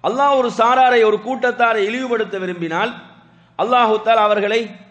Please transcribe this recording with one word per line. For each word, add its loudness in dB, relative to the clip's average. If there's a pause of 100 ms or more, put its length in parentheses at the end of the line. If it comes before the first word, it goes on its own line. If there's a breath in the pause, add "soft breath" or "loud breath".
அல்லாஹ் 0
ஒரு 0
சாராரை, 4
ஒரு 2
கூட்டத்தாரை -2
இழிவுபடுத்த -4
விரும்பினால் -6 (640 soft breath)
அல்லாஹு 2
தஆலா 4
அவர்களை 0 (200)